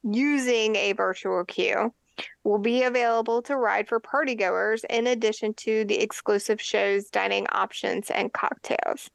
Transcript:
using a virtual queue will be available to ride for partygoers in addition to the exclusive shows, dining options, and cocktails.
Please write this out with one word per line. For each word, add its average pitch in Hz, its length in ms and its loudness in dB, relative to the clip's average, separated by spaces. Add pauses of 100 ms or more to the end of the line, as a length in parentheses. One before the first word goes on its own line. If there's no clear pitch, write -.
using 247 720 2
a 196 180 2
virtual 190 500 -2
queue 196 480 0 (500)
will 208 140 2
be 233 280 2
available 233 580 0
to 277 120 -4
ride 214 320 2
for 226 140 0
partygoers 220 880 0
in 233 180 0
addition 220 460 0
to 220 320 0
the 202 160 0
exclusive 208 580 0
shows, 202 520 0
dining 196 420 0
options, - 560 -2
and - 240 -2
cocktails. - 840 -4